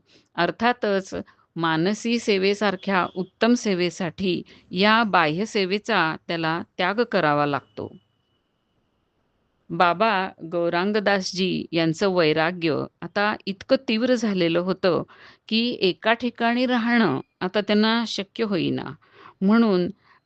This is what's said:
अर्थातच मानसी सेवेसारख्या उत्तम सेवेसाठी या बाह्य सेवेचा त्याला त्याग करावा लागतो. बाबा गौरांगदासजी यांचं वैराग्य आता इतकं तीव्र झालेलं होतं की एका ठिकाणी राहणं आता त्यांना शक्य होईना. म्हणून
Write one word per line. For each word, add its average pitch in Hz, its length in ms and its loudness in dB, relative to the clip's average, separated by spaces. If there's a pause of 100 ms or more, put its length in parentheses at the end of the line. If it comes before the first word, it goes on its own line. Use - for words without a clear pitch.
(340)
अर्थातच 196 800 -2 (420)
मानसी 170 600 0
सेवेसारख्या 196 960 0
उत्तम 220 400 0
सेवेसाठी 180 880 -2 (280)
या 214 320 2
बाह्य 180 420 2
सेवेचा 190 720 0 (120)
त्याला 165 340 -2 (160)
त्याग 185 160 0
करावा 156 520 2
लागतो. 131 500 -6 (1700)
बाबा 185 580 2 (240)
गौरांगदासजी 185 1200 0
यांचं 165 360 0
वैराग्य 160 760 0 (180)
आता 208 340 -2 (100)
इतकं 196 300 -2 (120)
तीव्र 240 260 0
झालेलं 185 440 0
होतं 180 440 0 (460)
की 233 320 0
एका 185 320 0
ठिकाणी 240 540 -2
राहणं 233 540 2 (200)
आता 185 200 -2
त्यांना 220 460 2
शक्य - 380 -6
होईना. 143 400 -2 (560)
म्हणून 196 480 4 (380)